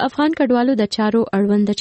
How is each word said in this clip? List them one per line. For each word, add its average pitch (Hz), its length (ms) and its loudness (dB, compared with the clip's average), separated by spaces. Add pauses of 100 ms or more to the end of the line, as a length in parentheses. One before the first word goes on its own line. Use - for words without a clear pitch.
(100)
افغان 311 320 -2
کډوالو 247 420 2
د 202 140 -4
چارو 220 260 0 (160)
اړوند 208 400 0